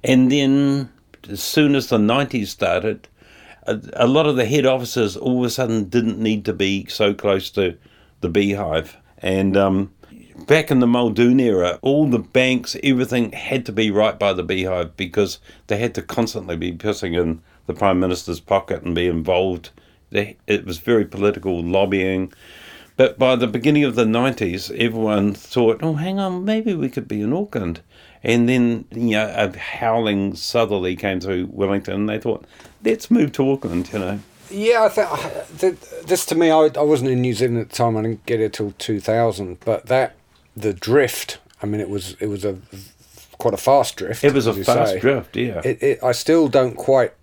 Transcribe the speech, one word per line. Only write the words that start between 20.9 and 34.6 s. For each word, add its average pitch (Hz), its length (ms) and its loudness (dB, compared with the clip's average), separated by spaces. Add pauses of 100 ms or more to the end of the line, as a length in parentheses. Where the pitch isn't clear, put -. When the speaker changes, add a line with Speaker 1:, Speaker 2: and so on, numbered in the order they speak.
Speaker 1:
political 95 580 -2
lobbying. 95 680 0 (640)
But 131 200 4
by 127 200 4
the 123 100 0
beginning 147 380 2
of 120 100 -2
the 117 100 4
nineties, 110 680 -2
everyone 107 600 -2
thought, 113 480 0
"Oh, 160 140 -2
hang 185 240 -4
on, 185 260 -4
maybe 220 300 -2
we 143 140 -4
could - 180 -8
be 107 140 -6
in 113 120 -2
Auckland." 117 460 -6 (460)
And 120 220 4
then, 120 440 0
you 117 260 -2
know, 107 180 -2
a 104 220 -2
howling 107 800 -2
southerly 98 600 -2
came 95 240 -4
through 92 320 -4
Wellington, 98 440 -2
and 104 140 -2
they 107 100 -4
thought, - 260 -6 (400)
"Let's 220 240 -2
move 196 240 2
to 135 180 2
Auckland," 90 400 -4
you 110 80 -6
know. 98 200 -4 (320)
Speaker 2:
Yeah, 220 320 2